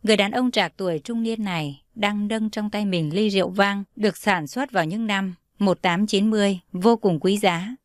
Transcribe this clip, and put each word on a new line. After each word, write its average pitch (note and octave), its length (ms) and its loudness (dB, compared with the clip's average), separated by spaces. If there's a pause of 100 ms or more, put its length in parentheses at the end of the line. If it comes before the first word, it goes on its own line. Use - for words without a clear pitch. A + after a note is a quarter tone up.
Người G#3+ 140 4
đàn G3+ 140 0
ông B3 200 0
trạc F#3 260 0
tuổi F3 220 -2
trung A3+ 240 -6
niên A3+ 220 -4
này D#3 380 -6 (120)
đang G#3 340 -2
nâng A3 220 -2
trong G#3 200 -4
tay G#3 140 -4
mình E3 300 0
ly G#3+ 160 2
rượu G3 180 2
vang G3 360 0 (120)
được G#3 200 0
sản F3+ 300 0
xuất C4+ 260 -6
vào F3+ 120 0
những G#3 220 -4
năm G3 280 -2 (240)
một F#3+ 240 2
tám F#3 240 2
chín G#3 240 2
mươi, G3+ 300 2 (120)
vô G#3 240 4
cùng F3+ 240 0
quý G3+ 180 2
giá. G3 460 0